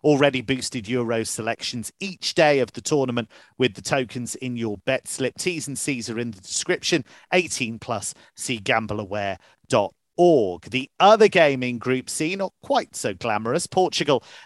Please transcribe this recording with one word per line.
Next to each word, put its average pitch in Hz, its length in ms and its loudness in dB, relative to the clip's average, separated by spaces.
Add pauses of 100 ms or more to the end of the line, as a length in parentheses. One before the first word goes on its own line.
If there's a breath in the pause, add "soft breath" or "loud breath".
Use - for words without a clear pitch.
already 143 380 4
boosted 123 460 -4
Euro 117 380 -2
selections 113 760 -8
each - 360 -8
day 147 240 6
of 120 140 -2
the 117 80 -12
tournament 127 460 -2 (300 soft breath)
with 123 160 2
the - 80 -14
tokens 123 540 -4
in 127 200 -8
your 110 300 -4
bet 131 220 -4
slip. 127 320 -4
T's 165 280 -6
and 139 80 -8
C's 123 360 -6
are 110 80 -6
in 120 100 -6
the 98 120 -14
description. - 640 -2 (300 loud breath)
Eighteen 135 460 -2
plus, 110 340 -8 (220 soft breath)
see 120 240 -6
gambleaware 104 800 -4 (300 soft breath)
dot 104 280 0 (200)
org. 123 540 4
The 131 300 -4
other 214 280 8
game 147 360 4
in 123 160 -4
Group 127 280 -2
C, 160 280 -4
not 196 260 -6
quite - 340 -2
so 107 200 -4
glamorous, 117 500 -2
Portugal 151 580 2 (220 loud breath)